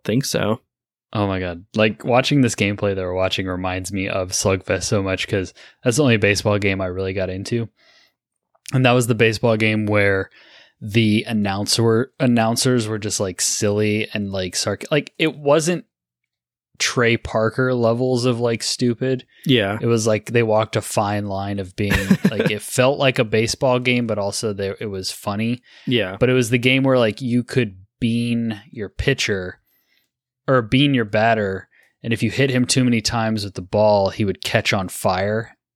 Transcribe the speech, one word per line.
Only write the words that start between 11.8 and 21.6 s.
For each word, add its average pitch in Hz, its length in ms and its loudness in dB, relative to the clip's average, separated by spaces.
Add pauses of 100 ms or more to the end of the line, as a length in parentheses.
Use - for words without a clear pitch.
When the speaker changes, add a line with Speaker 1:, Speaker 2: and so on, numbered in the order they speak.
Speaker 2:
announcers 120 720 2
were 110 100 -4
just, 101 220 -4
like, 95 200 -4
silly 104 720 0
and, 101 200 -4
like, 92 220 -4
sarc-, - 360 -4
like, 147 280 -2
it 156 180 0
wasn't 151 480 2 (920)
Trey 117 400 2
Parker 120 560 0
levels 120 500 0
of, 120 160 2
like, 117 220 -2
stupid. 127 640 -2 (180)
Speaker 1:
Yeah. 107 380 4
Speaker 2:
It 120 40 0
was, 117 200 2
like, 107 260 0
they 120 100 4
walked 110 340 2
a 107 40 0
fine 104 460 -2
line 98 320 -6
of 95 180 -10